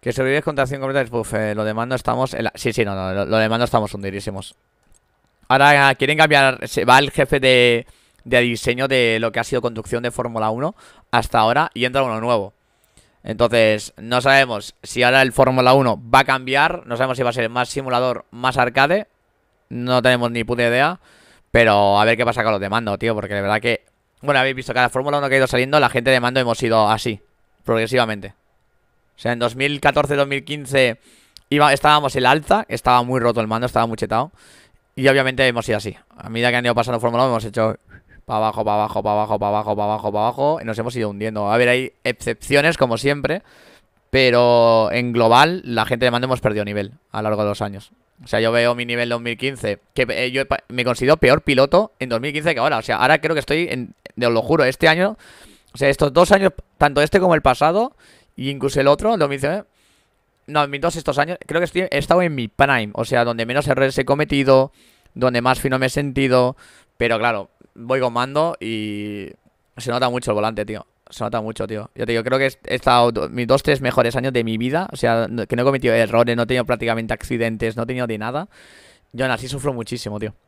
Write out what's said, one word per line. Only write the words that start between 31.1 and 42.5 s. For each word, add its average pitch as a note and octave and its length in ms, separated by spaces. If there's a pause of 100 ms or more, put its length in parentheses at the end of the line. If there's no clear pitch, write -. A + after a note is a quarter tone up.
iba, D3 220
estábamos D3 420
el C3 100
alza, D#3 440
estaba B2 340
muy B2 160
roto A#2 220
el G#2+ 80
mando, A2+ 180
estaba A#2 200
muy A2+ 100
chetado. A2+ 340 (640)
Y C3+ 140
obviamente C3 380
hemos A#2+ 220
ido A2+ 80
así. G2+ 200 (200)
A - 120
medida A#2 220
que A#2+ 60
han B2 80
ido A#2+ 100
pasando A#2 260
Fórmula A#2+ 240
uno, C3 80
hemos A2+ 120
hecho A2 320 (480)
pa' A2 120
abajo, A2 280
pa' G#2 100
abajo, G#2+ 280
pa' G#2+ 100
abajo, G#2+ 260
pa' G#2 100
abajo, G#2+ 260
pa' - 0
abajo, - 20
pa' G#2 80
abajo, G#2+ 280
pa' G#2 80
abajo, C3+ 420
y - 20
nos A2 140
hemos A#2 160
ido A2 160
hundiendo. G#2 400
A A2 60
ver, A#2+ 120
hay B2+ 240 (120)
excepciones, C#3 760